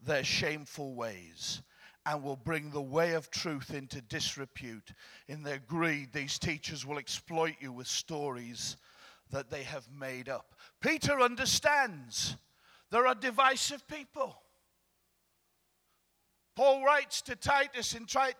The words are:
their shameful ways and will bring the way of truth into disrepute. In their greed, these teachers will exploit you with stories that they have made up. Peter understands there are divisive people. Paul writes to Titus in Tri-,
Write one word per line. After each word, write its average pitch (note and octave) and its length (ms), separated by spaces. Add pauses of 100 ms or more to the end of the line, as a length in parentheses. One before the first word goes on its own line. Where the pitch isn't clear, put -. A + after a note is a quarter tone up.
their C#3 200
shameful D3 720
ways F#2 640 (440)
and D3 180
will C#3 140
bring D3+ 340
the D3 100
way D#3+ 320
of D#3 160
truth D3+ 440
into C#3 280
disrepute. B2+ 920 (340)
In D3+ 160
their C#3+ 160
greed, C#3+ 540
these C#3+ 260
teachers D3+ 460
will D3 120
exploit D#3+ 600
you C3+ 120
with B2 160
stories B2 880 (520)
that C3 220
they C#3+ 120
have C3 280
made C3 380
up. - 260 (240)
Peter D4+ 420
understands A#3+ 1160 (520)
there A#3+ 160
are B3 100
divisive C4 720
people. D4 500 (2250)
Paul C4+ 300
writes C#4 380
to B3+ 160
Titus C4+ 580
in A#3 100
Tri-, C4 340